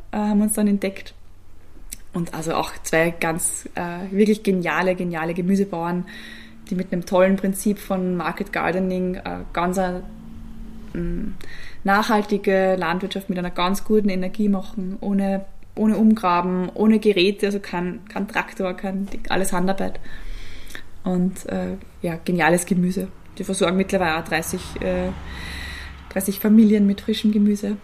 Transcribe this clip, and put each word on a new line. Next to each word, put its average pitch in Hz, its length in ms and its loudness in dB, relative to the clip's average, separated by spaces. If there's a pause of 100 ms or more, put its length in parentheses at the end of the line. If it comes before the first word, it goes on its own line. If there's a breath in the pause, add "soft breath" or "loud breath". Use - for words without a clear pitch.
(120)
äh, 220 60 -4
haben 208 240 2
uns 214 120 2
dann 208 140 2
entdeckt. 202 460 -2 (1000)
Und 170 200 -4
also 160 200 -4
auch - 180 -2 (120)
zwei 165 280 2
ganz, 165 640 -4
äh, 180 400 -6
wirklich 208 280 4
geniale, 180 520 2
geniale 170 380 -2
Gemüsebauern, 180 720 0 (640 loud breath)
die 190 60 -4
mit 185 180 -4
einem 175 120 -2
tollen 190 300 6
Prinzip 196 420 0
von 185 380 -2
Market 175 380 -4
Gardening, 185 640 0
äh, 180 240 -8 (120)
ganz, 180 260 0
äh, 185 220 0 (920)
m, 175 420 -4 (480 loud breath)
nachhaltige 196 920 2
Landwirtschaft 180 520 -2
mit 180 80 -2
einer 180 140 -2
ganz 185 320 0
guten 214 260 4
Energie 185 380 0
machen, 190 540 0
ohne, 196 440 0 (300)
ohne 214 220 4
Umgraben, 180 760 4
ohne 220 260 6
Geräte, 202 480 4
also 202 120 0
kein, 180 480 -4
kein 196 220 -4
Traktor, 185 460 -4
kein, 190 320 -4 (200)
alles 185 240 2
Handarbeit. 185 480 2 (1040 loud breath)
Und, 185 440 0
äh, 185 280 -4 (260)
ja, 165 220 -2
geniales 175 420 4
Gemüse. 180 420 0 (300)
Die 190 60 -6
versorgen 185 340 2
mittlerweile 185 420 2
auch 165 80 -4
dreißig, 165 340 -2 (200)
äh, 185 280 0 (1040 loud breath)
dreißig 196 280 -2
Familien 214 480 8
mit 202 140 2
frischem 214 300 0
Gemüse 208 520 2